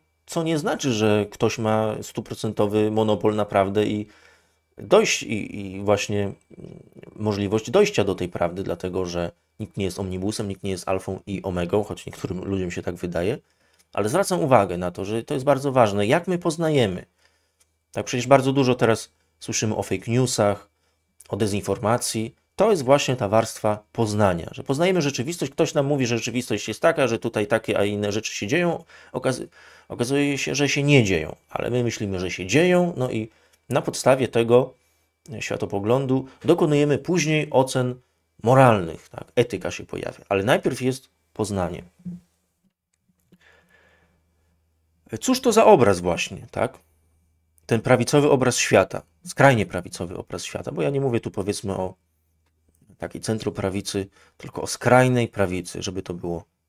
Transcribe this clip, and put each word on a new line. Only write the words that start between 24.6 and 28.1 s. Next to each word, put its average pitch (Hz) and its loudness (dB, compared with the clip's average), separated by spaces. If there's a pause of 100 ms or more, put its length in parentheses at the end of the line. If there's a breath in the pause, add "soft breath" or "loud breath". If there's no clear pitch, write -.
poznajemy 170 0
rzeczywistość, 139 -4
ktoś - 0
nam 143 0
mówi, 139 0
że 117 -2
rzeczywistość 113 -4
jest 107 -6
taka, 160 2
że 113 0
tutaj 110 -2
takie, 110 0
a 101 2
inne 104 -2